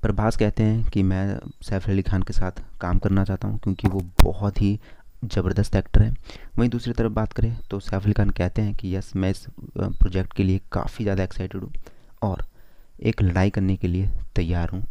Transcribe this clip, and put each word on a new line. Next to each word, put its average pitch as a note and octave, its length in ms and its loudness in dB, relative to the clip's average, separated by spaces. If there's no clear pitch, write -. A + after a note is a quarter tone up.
प्रभास G#2+ 340 2
कहते G#2+ 260 2
हैं A2 220 2
कि - 180 2
"मैं F#2+ 360 0
सैफ G2 260 -4
अली G2 140 0
खान F#2 200 2
के A2 100 -4
साथ - 480 0
काम F2+ 180 2
करना G2 260 4
चाहता G2 240 -2
हूँ, G#2 100 -4
क्योंकि G2 300 -2
वो F#2 140 -2
बहुत G2 380 0
ही G2+ 180 2
ज़बरदस्त F#2+ 520 0
एक्टर - 260 6
है।" A2 120 4
वहीं A#2 120 4
दूसरी A#2+ 220 -4
तरफ A2+ 200 0
बात A2 200 -2
करें, A2+ 240 0
तो G2 100 -4
सैफ G2 240 -2
अली G#2 80 4
खान G2 180 4
कहते F2+ 320 0
हैं G#2 120 -2
कि F#2 220 -2
"यस, - 200 -6
मैं F#2+ 140 2
इस, - 160 -6
अ, - 60 -16
प्रोजेक्ट F#2 560 2
के - 100 0
लिए F#2 180 2
काफ़ी - 320 -4
ज़्यादा G2 180 0
एक्साइटेड F#2 380 -6
हूँ - 120 -10
और G2+ 240 -2
एक A2 200 0
लड़ाई F#2 280 4
करने F#2+ 260 0
के F#2 120 -2
लिए F#2 220 0
तैयार E2+ 320 0
हूँ F2+ 220 -4